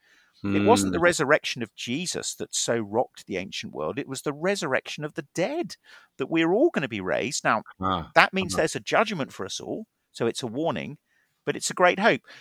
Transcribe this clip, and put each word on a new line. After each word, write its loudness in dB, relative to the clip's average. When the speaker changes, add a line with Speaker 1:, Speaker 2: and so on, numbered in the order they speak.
Speaker 1:
It 2
wasn't 6
the 0
Speaker 2:
Hmm. 4
Speaker 1:
resurrection 2
of -10
Jesus -4
that -8
so 0
rocked -2
the -4
ancient -8
world. -4
It -6
was -8
the -4
resurrection -4
of -10
the -8
dead, -4
that -4
we're 2
all 6
gonna -2
be -6
raised. 0
Now, 2
Speaker 2:
Ah, -2
Speaker 1:
that 6
means -2
Speaker 2:
uh-huh. 2
Speaker 1:
there's 0
a -6
judgment 0
for -10
us -8
all. -8
So -2
it's -4
a -4
warning, -4
but -2
it's -6
a -6
great 4
hope. 4